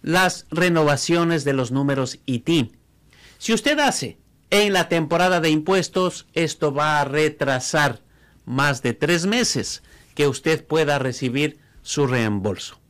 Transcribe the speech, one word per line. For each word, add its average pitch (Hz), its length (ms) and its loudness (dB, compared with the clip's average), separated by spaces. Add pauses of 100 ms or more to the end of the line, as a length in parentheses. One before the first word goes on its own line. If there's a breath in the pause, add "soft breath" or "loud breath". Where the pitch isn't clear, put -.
las 180 480 0
renovaciones 165 920 2
de 139 100 0
los 127 180 -2
números 135 540 -2
itin. 135 500 -2 (640 loud breath)
Si - 160 -2
usted 285 240 0
hace 240 400 -2 (320)
en 202 240 2
la 175 160 0
temporada 170 520 2
de 160 100 2
impuestos, 180 840 0
esto 156 400 -2
va 147 260 0
a 143 60 2
retrasar 143 960 0 (440 soft breath)
más 135 360 -2
de 120 140 -2
tres 170 320 0
meses 214 560 -2 (320 soft breath)
que 143 120 2
usted 147 380 -2
pueda 151 320 0
recibir 131 600 -4 (240 soft breath)
su 143 240 0
reembolso. 104 720 -2 (100)